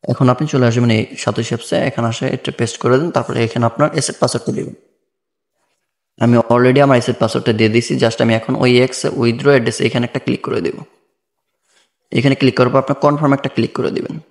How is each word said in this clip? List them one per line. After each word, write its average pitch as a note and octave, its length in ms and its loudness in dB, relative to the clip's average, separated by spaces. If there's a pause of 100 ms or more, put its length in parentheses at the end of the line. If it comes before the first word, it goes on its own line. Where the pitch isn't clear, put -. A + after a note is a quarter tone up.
(120)
এখন C3+ 200 2
আপনি C#3+ 200 0
চলে C3 180 2
আসবেন A#2+ 280 2
এই G#2+ 40 0 (200)
সাতোশি A2 320 -4
অ্যাপসে, - 220 -6 (120)
এখানে A#2+ 240 -4
আসে C3 140 -4 (100)
এটা - 220 -8
পেস্ট A#2 240 -4
করে B2+ 180 4
দেন, E3+ 160 -2
তারপরে B2+ 300 -4
এখানে A#2+ 240 -2
আপনার D3+ 240 0
অ্যাসেট - 280 -4
পাসওয়ার্ডটা - 360 -2
দেবেন। - 180 -10 (1500)
আমি A#2+ 100 4 (180)
already B2+ 340 4
আমার C#3 120 4
অ্যাসেট A#2+ 240 -2
পাসওয়ার্ডটা A#2 360 0
দিয়ে A2 160 4
দিয়েছি, A#2 180 0 (100)
just A2+ 220 0
আমি A#2 160 2
এখন B2+ 120 -6 (100)
ওএক্স B2+ 380 2 (200)
উইথড্র A#2+ 340 0
অ্যাড্রেস A#2+ 320 0
এখানে A#2+ 220 -2
একটা - 180 -6
ক্লিক - 220 -4
করে A2+ 180 -4
দেব। - 120 -6 (1400)
এখানে C3+ 220 2
ক্লিক C3 180 2
করার B2 140 4
পর C#3 120 4
আপনার C#3 200 -4
কনফার্ম D3 340 2
একটা C#3 180 -6
ক্লিক A2+ 220 -2
করে B2 180 -2
দিবেন। - 180 -6 (160)